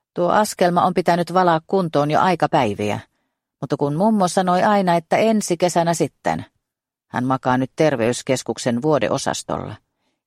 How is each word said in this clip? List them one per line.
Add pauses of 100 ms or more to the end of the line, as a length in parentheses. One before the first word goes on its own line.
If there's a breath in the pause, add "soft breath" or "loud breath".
(140)
Tuo
askelma
on
pitänyt
valaa
kuntoon
jo
aikapäiviä, (600)
mutta
kun
mummo
sanoi
aina,
että
ensi
kesänä
sitten. (640)
Hän
makaa
nyt
terveyskeskuksen
vuodeosastolla. (500)